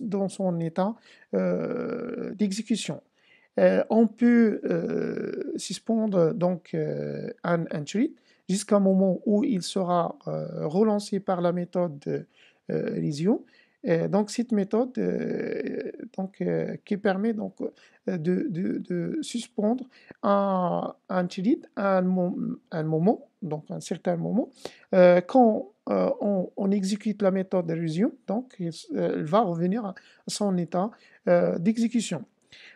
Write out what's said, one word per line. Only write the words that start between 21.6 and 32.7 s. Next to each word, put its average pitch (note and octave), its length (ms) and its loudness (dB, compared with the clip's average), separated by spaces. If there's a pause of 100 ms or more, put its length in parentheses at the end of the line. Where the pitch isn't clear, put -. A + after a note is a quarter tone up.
à G3 220 2
un F#3 40 4
mom-, F#3 540 0 (140)
un D#3+ 120 -4
moment, D#3+ 460 2 (140)
donc D#3 280 -8
un E3 100 -8
certain F3 360 -2
moment, F3+ 320 0 (460)
euh, F3+ 260 10
quand, A3+ 520 4 (180)
euh, F#3 200 2 (120)
on, G3 340 0
on G3 140 0
exécute G3+ 500 -2
la G3 100 2
méthode F#3 400 -2
Resume, E3+ 420 0 (140)
donc, A#3+ 320 -6
euh, E3+ 120 -4 (240)
elle F3 300 -2
va F#3 180 2
revenir F3+ 420 0
à F#3+ 100 -8 (340)
son G3 280 0
état, F3+ 340 -2 (380)
euh, F3 300 4
d'exécution. G#3+ 640 0 (520)